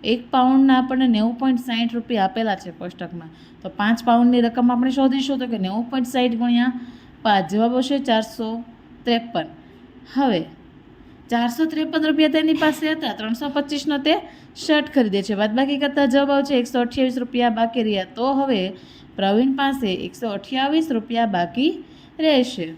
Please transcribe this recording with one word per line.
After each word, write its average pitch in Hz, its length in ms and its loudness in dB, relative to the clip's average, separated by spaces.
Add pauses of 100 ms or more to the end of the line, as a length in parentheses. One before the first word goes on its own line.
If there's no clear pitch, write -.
એક 233 160 0 (100)
પાઉન્ડના 262 500 4
આપણને 262 280 0
નેવું 226 260 2
પોઇન્ટ 254 260 0
સાઈઠ 233 340 -4
રૂપિયા 220 320 -2
આપેલા 220 300 -2
છે 180 140 -14
કોષ્ટકમાં, 170 600 -12 (320)
તો 190 60 -12
પાંચ 220 360 0
પાઉન્ડની 240 440 6
રકમ 240 220 2
આપણે 247 280 0
શોધીશું, 269 400 0
તો 254 80 -4
કે 226 120 -4
નેવું 196 320 -2
પોઇન્ટ 254 180 -2
સાઈઠ 247 340 0
ગુણ્યા 240 300 2 (500)
પાંચ, 196 300 2
જવાબ 226 220 2
આવશે 262 240 0
ચારસો 220 500 -2 (560)
ત્રેપન. 233 440 -2 (680)
હવે 247 280 2 (880)
ચારસો 240 360 0
ત્રેપન 311 420 -2
રૂપિયા 311 280 2
તેની 311 180 2
પાસે 311 380 0
હતા, 302 220 -6
ત્રણસો 226 340 -6
પચીસનો 285 500 -2
તે 294 160 2 (420)
શર્ટ 302 380 0
ખરીદે 208 280 2
છે, 208 120 -4
બાદબાકી 247 440 0
કરતા 285 280 2
જવાબ 277 240 2
આવશે 277 280 2
એકસો 240 220 -2
અઠ્યાવીસ 254 420 0
રૂપિયા 240 360 0
બાકી 226 300 0
રહ્યા. 190 260 -2
તો 247 200 -2
હવે 269 260 0 (560)
પ્રવીણ 226 400 2
પાસે 269 340 0 (160)
એકસો 214 300 -8
અઠ્યાવીસ 285 540 -2
રૂપિયા 226 360 0
બાકી 202 460 0 (460)
રહેશે. 247 600 2